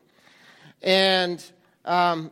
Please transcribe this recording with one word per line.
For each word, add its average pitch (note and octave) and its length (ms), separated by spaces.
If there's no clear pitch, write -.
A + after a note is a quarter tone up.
And, F#3 600
um, F3 480